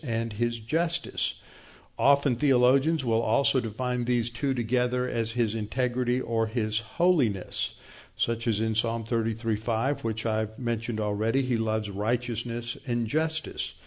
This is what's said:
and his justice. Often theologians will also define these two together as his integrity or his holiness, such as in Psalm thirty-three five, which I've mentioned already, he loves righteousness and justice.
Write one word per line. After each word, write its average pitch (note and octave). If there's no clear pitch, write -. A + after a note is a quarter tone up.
and A#2
his A#2+
justice. -
Often C3+
theologians C3+
will A2+
also B2
define B2
these A#2+
two C#3
together B2
as A#2
his A2+
integrity B2
or A2+
his G#2+
holiness, C#3
such A#2
as G#2
in A2+
Psalm A2+
thirty-three A2+
five, A#2+
which A2+
I've A2
mentioned A#2
already, A2
he B2
loves A2
righteousness A#2
and A#2+
justice. D3+